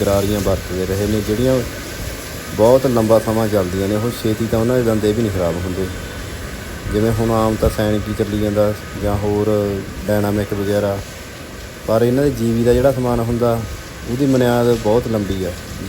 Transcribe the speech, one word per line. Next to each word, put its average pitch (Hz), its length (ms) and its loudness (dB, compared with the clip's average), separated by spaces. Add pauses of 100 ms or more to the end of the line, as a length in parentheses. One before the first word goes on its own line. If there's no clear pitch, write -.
ਗਰਾਰੀਆਂ 101 380 2
ਵਰਤਦੇ 92 460 -2
ਰਹੇ 98 220 -2
ਨੇ, 107 200 0
ਜਿਹੜੀਆਂ 123 280 2 (1000)
ਬਹੁਤ 127 320 6
ਲੰਬਾ 113 320 4
ਸਮਾਂ 110 280 0
ਚੱਲਦੀਆਂ 95 400 0
ਨੇ। 104 80 0
ਉਹ 113 140 -2 (140)
ਛੇਤੀ 110 280 0
ਤਾਂ 117 80 2
ਉਹਨਾਂ 120 160 2
ਦੇ 123 80 2
ਦੰਦੇ 107 300 2
ਵੀ 117 80 0
ਨਹੀਂ 107 100 0
ਖਰਾਬ 87 240 0
ਹੁੰਦੇ, 92 300 -4 (1080)
ਜਿਵੇਂ 107 180 2
ਹੁਣ 113 200 0
ਆਮ 110 240 2
ਤਾਂ 110 220 2
ਸੈਨਿਕ 107 320 0
ਹੀ 107 80 -4
ਚੱਲੀ 104 220 -2
ਜਾਂਦਾ 104 340 2 (300)
ਜਾਂ 101 140 0
ਹੋਰ 104 320 0 (580)
ਡਾਇਨਾਮਿਕ 104 460 0
ਵਗੈਰਾ। 101 440 0 (880)
ਪਰ 113 140 4
ਇਹਨਾਂ 123 220 2
ਦੇ 147 60 4
ਜੀ 117 220 0
ਵੀ 117 120 2
ਦਾ 120 100 6
ਜਿਹੜਾ 127 180 4
ਸਮਾਨ 123 280 0
ਹੁੰਦਾ, 117 400 0 (500)
ਉਹਦੀ 127 160 0
ਮਿਆਦ 120 480 4
ਬਹੁਤ 113 340 2
ਲੰਬੀ 95 380 -2
ਆ 87 60 -6 (380)